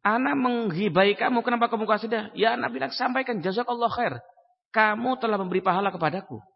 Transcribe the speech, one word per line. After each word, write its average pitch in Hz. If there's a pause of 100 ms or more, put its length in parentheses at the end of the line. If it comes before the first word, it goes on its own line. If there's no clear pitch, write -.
ana 262
menggibai 208
kamu, 247
kenapa 233
kamu 220
kasih 220
hadiah?" 214
Ya, 208 (120)
ana -
bilang, 127
"Sampaikan, 254
jazakallah 233
khair. 165 (560)
Kamu 220
telah 220
memberi 185
pahala 190
kepadaku." 170 (100)